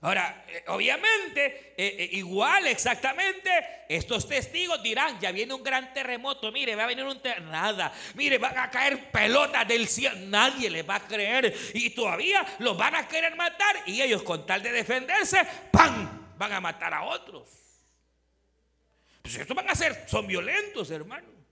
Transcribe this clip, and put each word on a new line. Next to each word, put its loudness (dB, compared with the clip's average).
Ahora, 0
eh, -12
obviamente, 0
eh, -2
eh, -4
igual 2
exactamente, 0
estos -2
testigos -2
dirán: 0
"Ya -2
viene -4
un -8
gran -2
terremoto, -6
mire, -2
va 0
a -2
venir -4
un -8
ter-, -4
nada, -2
mire, 2
van -2
a -2
caer 0
pelotas 4
del 2
cielo", 0
nadie 4
les -6
va 0
a -4
creer, 2
y 0
todavía 2
los 2
van 2
a -2
querer -2
matar, 2
y -2
ellos 2
con -4
tal 0
de -2
defenderse, 2
¡pam!, 4
van -4
a -2
matar -4
a -4
otros. -8
Pues -6
estos -4
van -2
a 4
ser, 0
son 0
violentos, -2
hermano. -12